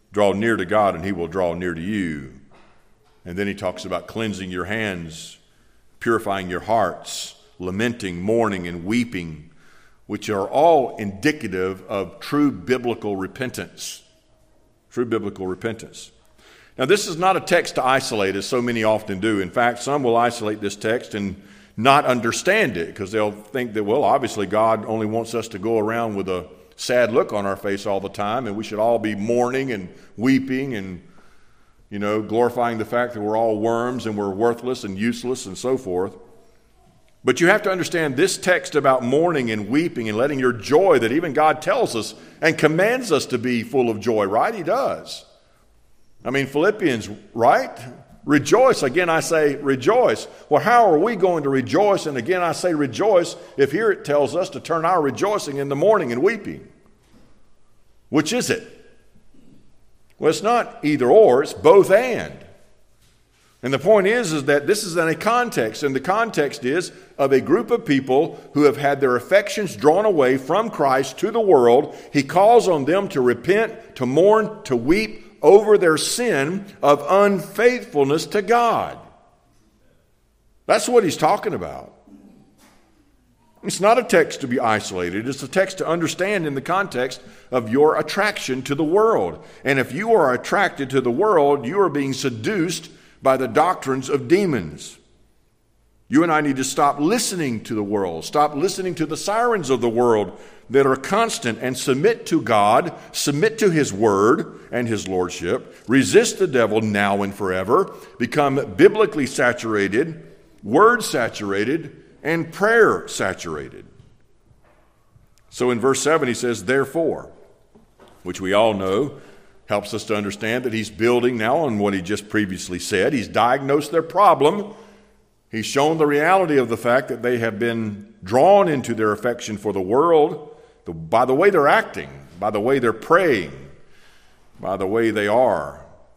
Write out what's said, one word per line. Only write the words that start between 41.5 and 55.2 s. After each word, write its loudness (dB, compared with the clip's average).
tells -2
us -6
and 2
commands 0
us 2
to -4
be -2
full 0
of -4
joy, 0
right? 0
He -8
does. -4
I -6
mean, -2
Philippians, 0
right? 2
"Rejoice." 4
Again, 0
I 2
say, 0
"Rejoice." 0
Well, 4
how 6
are 4
we 0
going 0
to -2
rejoice? 2
And -6
again, -2
I -2
say, -2
"Rejoice," 0
if 2
here 0
it -4
tells 0
us -2
to -12
turn -4
our 2
rejoicing -2